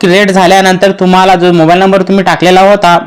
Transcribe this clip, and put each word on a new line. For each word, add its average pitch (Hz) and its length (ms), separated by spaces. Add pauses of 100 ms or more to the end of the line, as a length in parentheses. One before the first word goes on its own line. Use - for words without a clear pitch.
क्रिएट 196 300
झाल्यानंतर 190 600
तुम्हाला 185 440
जो 175 180
मोबाईल 170 260
नंबर 190 220
तुम्ही 190 220
टाकलेला 180 380
होता 190 440